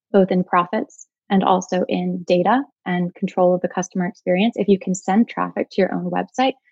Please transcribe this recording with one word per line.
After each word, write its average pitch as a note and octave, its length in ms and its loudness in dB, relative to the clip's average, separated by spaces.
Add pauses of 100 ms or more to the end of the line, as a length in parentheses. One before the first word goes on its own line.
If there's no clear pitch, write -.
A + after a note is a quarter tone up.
(120)
both F#3+ 200 4
in F3+ 120 0
profits - 640 -4 (220)
and G3 160 2
also F#3 420 0
in F3+ 400 -4
data F3+ 340 2 (240)
and F3+ 300 -4
control F3+ 400 2
of F3+ 60 -4
the - 80 -4
customer F3+ 360 -4
experience. F#3+ 520 -2
If G3 100 -2
you G3 100 4
can F#3 160 -4
send G3 360 0
traffic - 420 -6
to G3 100 0
your - 140 0
own F3 160 -6
website, B3+ 440 -2 (160)